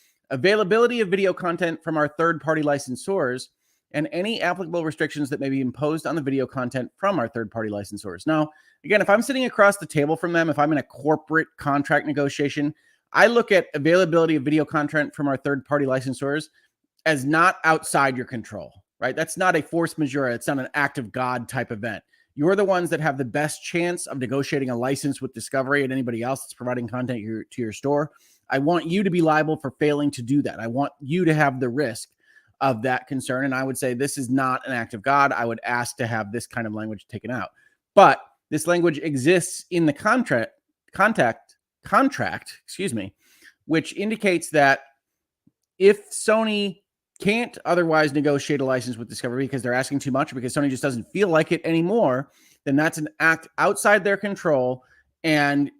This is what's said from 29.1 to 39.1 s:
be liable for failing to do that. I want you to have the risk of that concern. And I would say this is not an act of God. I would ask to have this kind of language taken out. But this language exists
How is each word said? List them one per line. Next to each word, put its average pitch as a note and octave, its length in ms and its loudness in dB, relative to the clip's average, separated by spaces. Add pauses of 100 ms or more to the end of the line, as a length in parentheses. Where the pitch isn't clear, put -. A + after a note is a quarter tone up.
be F3 100 2
liable D#3 360 2
for B2 160 -6
failing D3 400 0
to B2+ 100 -8
do C#3 200 2
that. G#2+ 180 -6
I A2+ 80 -6
want C3 320 -2
you D#3+ 240 0
to D#3 100 4
have C#3+ 240 2
the B2+ 100 -2
risk A#2+ 420 -4 (500)
of B2+ 220 0
that B2+ 260 -2
concern. C3 360 -4
And C3+ 100 -2
I C3 100 -2
would C3+ 120 -4
say B2+ 160 -2
this C3+ 240 -4
is B2+ 140 -4
not C3 360 0
an C3 60 -6
act A#2 220 -6
of G2+ 80 -10
God. C#3 300 4
I A#2 120 -2
would A#2 200 -4
ask A#2+ 320 -4
to B2 100 -4
have A2 240 -4
this A2+ 160 -8
kind A#2 200 -8
of G#2+ 60 -8
language G#2+ 360 -8
taken A2+ 240 -10
out. A2 180 -8 (460)
But E3+ 240 8 (300)
this D3+ 180 -2
language E3+ 300 2
exists D#3 720 0